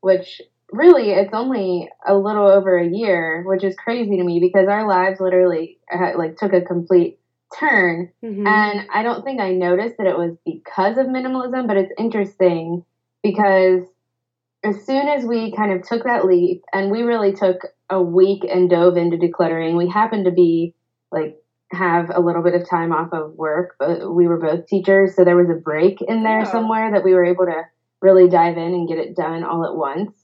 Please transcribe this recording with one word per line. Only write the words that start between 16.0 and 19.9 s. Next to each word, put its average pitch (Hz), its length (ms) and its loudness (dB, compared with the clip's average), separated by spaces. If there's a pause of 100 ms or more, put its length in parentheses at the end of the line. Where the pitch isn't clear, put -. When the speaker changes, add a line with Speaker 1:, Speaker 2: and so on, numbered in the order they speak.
Speaker 1:
that 240 220 -2
leap, 180 380 0 (100)
and 196 180 -2
we 226 100 -2
really 226 320 0
took 190 280 -2 (280)
a 190 120 0
week 185 420 2
and 180 260 2
dove 175 280 4
into 170 200 0
decluttering, 165 600 -2
we 175 120 0
happened 214 360 0